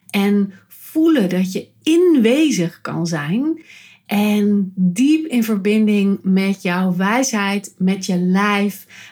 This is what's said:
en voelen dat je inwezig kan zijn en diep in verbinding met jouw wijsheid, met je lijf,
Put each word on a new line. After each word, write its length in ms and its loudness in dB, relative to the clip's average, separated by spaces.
en 420 0
voelen 600 0
dat 240 -2
je 160 -8
inwezig 1000 2
kan 260 -6
zijn 520 -4
en 680 0
diep 520 0
in 180 0
verbinding 800 0
met 400 0
jouw 340 -2
wijsheid, 840 -2
met 280 -2
je 120 -2
lijf, 680 0